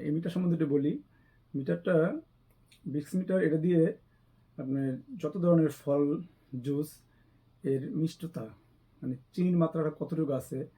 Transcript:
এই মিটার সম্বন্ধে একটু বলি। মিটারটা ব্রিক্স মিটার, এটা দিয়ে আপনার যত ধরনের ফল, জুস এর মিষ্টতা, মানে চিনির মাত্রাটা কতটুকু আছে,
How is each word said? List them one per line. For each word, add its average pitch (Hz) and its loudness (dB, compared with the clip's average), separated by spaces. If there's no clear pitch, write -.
এই 151 -2
মিটার 170 -4
সম্বন্ধে 180 2
একটু 151 0
বলি। 147 2
মিটারটা 170 0
ব্রিক্স 147 -6
মিটার, 185 0
এটা 156 2
দিয়ে 175 4
আপনার 135 -2
যত 151 -4
ধরনের 165 6
ফল, 143 2
জুস 143 -2
এর 135 0
মিষ্টতা, 160 -4
মানে 127 -6
চিনির 180 2
মাত্রাটা 156 0
কতটুকু 156 -2
আছে, - -8